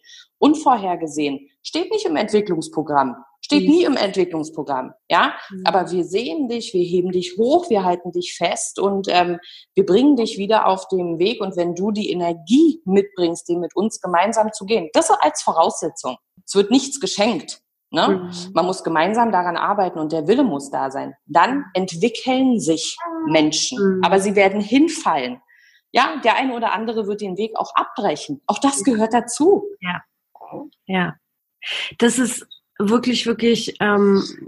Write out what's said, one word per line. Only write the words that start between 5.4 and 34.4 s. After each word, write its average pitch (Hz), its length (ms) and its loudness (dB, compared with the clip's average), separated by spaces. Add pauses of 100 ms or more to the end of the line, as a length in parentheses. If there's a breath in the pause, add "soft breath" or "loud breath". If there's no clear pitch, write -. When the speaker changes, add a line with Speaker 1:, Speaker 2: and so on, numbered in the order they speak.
Speaker 2:
Mhm. 190 160 -12
Speaker 1:
Aber 175 240 2
wir 175 140 0
sehen 247 440 -4
dich, 233 260 -6
wir 180 100 2
heben 175 260 0
dich 180 280 -4
hoch, 285 320 2
wir 202 140 2
halten 175 280 -2
dich 175 240 -6
fest - 420 -4
und, 196 320 -2
ähm, 175 280 2 (360 loud breath)
wir 185 100 4
bringen 247 320 6
dich 226 220 -2
wieder 202 280 2
auf 190 220 0
den 175 300 -2
Weg. 202 240 0
Und 190 140 -6
wenn 175 180 -2
du 190 160 -2
die 208 200 -2
Energie 175 760 2
mitbringst, 185 640 0
den 175 120 0
mit 170 140 -6
uns 208 260 -2
gemeinsam 214 520 0
zu - 120 -12
gehen, 190 280 -2
das 320 160 2
so 415 120 4
als - 220 0
Voraussetzung. 165 760 -2 (300)
Es - 80 -10
wird 202 160 2
nichts 262 300 0
geschenkt, 202 600 -2 (300)
ne? 180 420 0
Speaker 2:
Mhm. - 220 -12
Speaker 1:
Man 165 100 2
muss 185 200 -4
gemeinsam 202 480 2
daran 175 240 0
arbeiten 180 420 -2
und 156 140 -4
der 156 160 -2
Wille 254 160 4
muss 143 260 -2
da 135 220 -4
sein. 135 220 -10 (120)
Dann 214 380 2 (100)
entwickeln 233 840 0
sich 156 360 -2 (300)
Menschen, 156 720 2
Speaker 2:
Mhm. 185 60 2
Speaker 1:
aber 190 160 4
sie 196 160 -2
werden 196 240 4
hinfallen. 202 800 0 (540 soft breath)
Ja, 294 300 2
der 330 120 4
eine 262 180 -2
oder 226 180 -2
andere 220 340 -4
wird 202 140 -4
den 190 160 -6
Weg 220 200 -4
auch - 180 -6
abbrechen. - 720 -2
Auch 208 140 -2
das 277 260 0
Speaker 2:
Ja. 269 80 4
Speaker 1:
gehört 220 180 0
dazu. 285 520 2 (160)
Speaker 2:
Ja. 180 200 -6 (840)
Ja. 180 300 -2 (840 loud breath)
Das 233 200 2
ist - 280 -2 (320)
wirklich, 240 480 0
wirklich, 233 540 0
ähm, 202 420 4 (260)